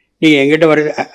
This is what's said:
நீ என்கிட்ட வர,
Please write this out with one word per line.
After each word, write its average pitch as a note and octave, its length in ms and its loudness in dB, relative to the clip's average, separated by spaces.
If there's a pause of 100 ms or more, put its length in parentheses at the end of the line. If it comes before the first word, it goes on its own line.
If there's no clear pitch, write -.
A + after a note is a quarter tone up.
(200)
நீ D#3 160 2
என்கிட்ட D3 300 0
வர, D3+ 500 -2